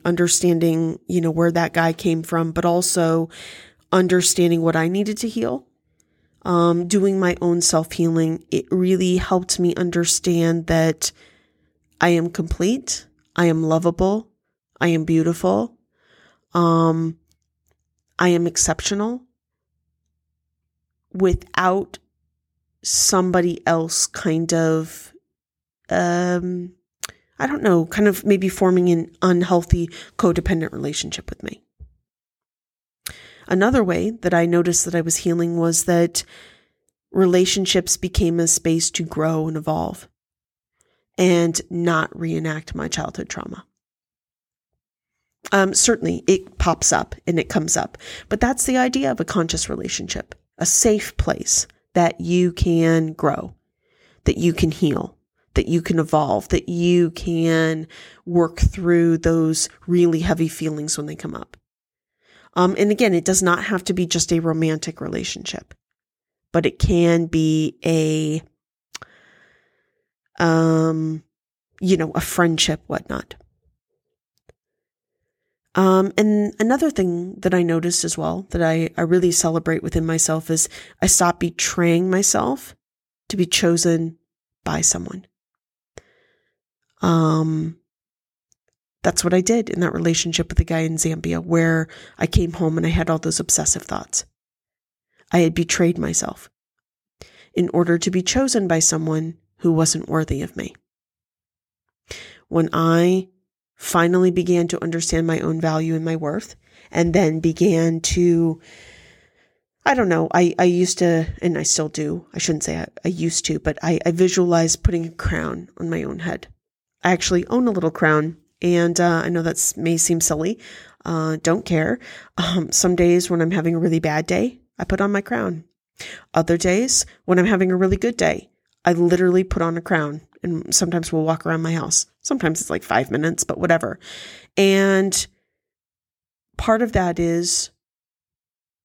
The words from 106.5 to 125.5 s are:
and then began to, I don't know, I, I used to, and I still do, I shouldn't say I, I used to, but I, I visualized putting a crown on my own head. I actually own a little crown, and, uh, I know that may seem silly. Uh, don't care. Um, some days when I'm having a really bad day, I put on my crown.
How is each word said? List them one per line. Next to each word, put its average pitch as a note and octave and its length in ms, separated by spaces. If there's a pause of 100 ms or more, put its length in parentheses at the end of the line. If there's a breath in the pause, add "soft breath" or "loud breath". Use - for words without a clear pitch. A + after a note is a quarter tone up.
and E3+ 220
then D#3+ 260
began E3 640
to, E3 580 (1300 soft breath)
I - 80
don't A#3 160
know, E3 240
I, F3 260
I F#3 60
used F3+ 340
to, E3 280 (140)
and E3+ 160
I D3 60
still D3+ 240
do, D#3 460
I E3+ 60
shouldn't D#3+ 240
say - 140
I, D#2+ 100 (180)
I - 20
used E3 380
to, D#3 140
but - 220
I, E3+ 240
I F3 60
visualized F3 720
putting E3+ 220
a E3 60
crown D#2+ 640
on E3+ 120
my E3 140
own C#3 160
head. - 280 (560)
I F3 80
actually F3 360
own B3 200
a A#3 40
little F3 200
crown, D#3 460 (240)
and, E3+ 380
uh, E3+ 240
I - 60
know E3+ 140
that E3 340
may E3 200
seem E3 220
silly. E3 400 (460 loud breath)
Uh, D#3+ 360
don't E3 240
care. F3 340 (380 loud breath)
Um, F3 340
some F3+ 240
days F3 340
when E3+ 120
I'm E3 100
having E3+ 240
a E3 40
really E3 200
bad D#3+ 260
day, G#3+ 340 (180)
I - 60
put - 180
on G3+ 100
my G3 100
crown. F#3 420 (720 loud breath)